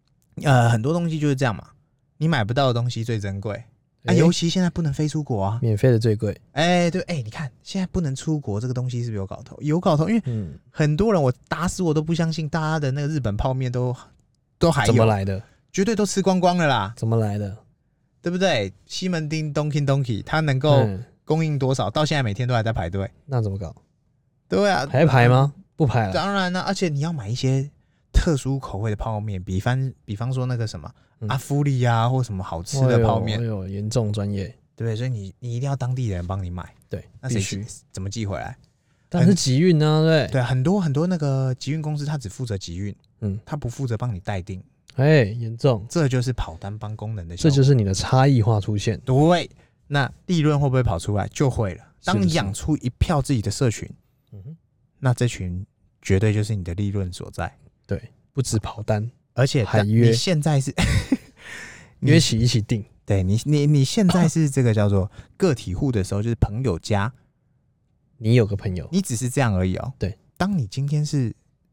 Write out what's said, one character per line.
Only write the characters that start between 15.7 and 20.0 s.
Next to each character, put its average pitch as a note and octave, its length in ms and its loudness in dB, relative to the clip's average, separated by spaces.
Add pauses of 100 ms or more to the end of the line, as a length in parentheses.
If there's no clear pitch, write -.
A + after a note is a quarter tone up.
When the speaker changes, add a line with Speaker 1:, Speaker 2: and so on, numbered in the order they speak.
Speaker 1:
绝 F#3+ 140 0
对 A3+ 100 0
都 G#3 100 2
吃 G3 160 -2
光 F#3 200 2
光 F3+ 160 4
了 E3 100 2
啦。 A2+ 300 0
Speaker 2:
怎 A#2 100 -2
么 A2+ 80 2
来 G#2+ 220 0
的？ G#2 200 -6 (640)
Speaker 1:
对 E3+ 100 -4
不 F3+ 60 -2
对？ C#3 340 0 (140)
西 - 240 -6
门 D#3+ 180 -2
町、 D#3 260 -4
Donkey D3 320 -2
Donkey， C3+ 380 0